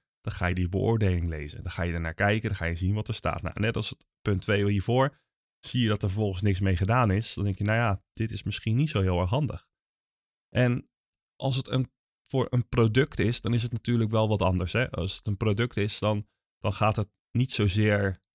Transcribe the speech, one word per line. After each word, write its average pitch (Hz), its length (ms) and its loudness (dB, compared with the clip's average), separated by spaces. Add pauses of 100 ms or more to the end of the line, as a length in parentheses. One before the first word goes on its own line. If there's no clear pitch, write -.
(220)
dan - 120 -8
ga 90 120 -4
je 87 100 0
die 90 140 0
beoordeling 95 580 2
lezen. 76 360 -8
Dan 90 80 -8
ga 90 120 -6
je 87 100 -2
ernaar 82 200 -4
kijken, 104 360 0
dan 98 80 -4
ga 85 80 -4
je 82 100 -2
zien 92 180 0
wat 107 140 -4
er 107 60 -4
staat. - 280 -6
Nou, - 180 -6
net 113 160 0
als - 140 -4
het - 160 -14 (160)
punt 98 200 0
twee 101 280 2
hiervoor, 120 500 2 (400)
zie - 220 -4
je 113 60 2
dat 104 160 0
er 101 60 2
vervolgens 98 320 -2
niks 98 180 2
mee 95 180 2
gedaan 107 340 2
is. 104 220 -2
Dan - 100 -4
denk 101 140 -2
je, 101 60 -6
nou 107 140 2
ja, 110 260 0 (100)
dit 110 180 -4
is 104 120 -10
misschien 110 320 -2
niet 151 140 2
zo 107 120 0
heel 92 180 2
erg 90 100 0
handig. 131 380 -4 (840)
En 123 400 0 (460)
als 131 200 -2
het 135 120 -4
een, 131 240 -2 (400)
voor 131 180 0
een 120 180 0
product 120 520 2
is, 107 220 0
dan 110 120 -2
is 120 100 0
het 120 80 -6
natuurlijk 113 400 0
wel 110 160 2
wat 107 140 2
anders, 90 320 2
hè? 123 180 0
Als 87 240 -4
het - 120 -12
een 101 100 -2
product 107 400 0
is, 101 220 -2
dan, 104 280 -2 (300)
dan 104 160 -2
gaat 107 220 2
het 104 140 -2 (220)
niet 123 200 0
zozeer 101 680 2 (140)